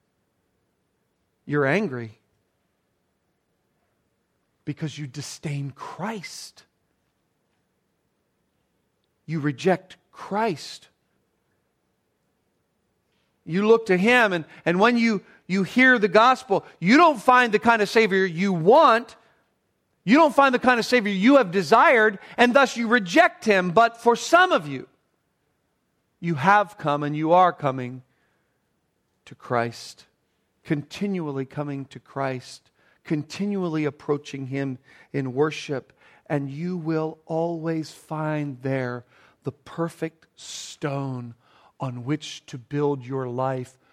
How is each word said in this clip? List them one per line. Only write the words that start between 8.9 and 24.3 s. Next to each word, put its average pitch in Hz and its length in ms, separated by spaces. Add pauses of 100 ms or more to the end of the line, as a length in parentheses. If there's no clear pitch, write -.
You 156 160
reject 151 560 (160)
Christ. - 760 (2500)
You 185 200
look 226 200
to 185 100
Him, 214 380
and, 165 100 (220)
and 175 120
when 233 200
you, 226 240 (240)
you 190 160
hear 254 360
the 208 80
gospel, 208 600 (140)
you 214 180
don't 311 200
find 247 320
the 208 80
kind 226 220
of 202 80
Savior 190 380
you 185 260
want. 226 640 (880)
You 208 120
don't 311 180
find 269 200
the 247 40
kind 247 200
of 214 60
Savior 220 260
you 214 280
have 202 120
desired, 214 680 (180)
and 247 160
thus 269 240
you 233 120
reject 240 580
Him. 185 240
But 226 320
for 233 140
some 359 360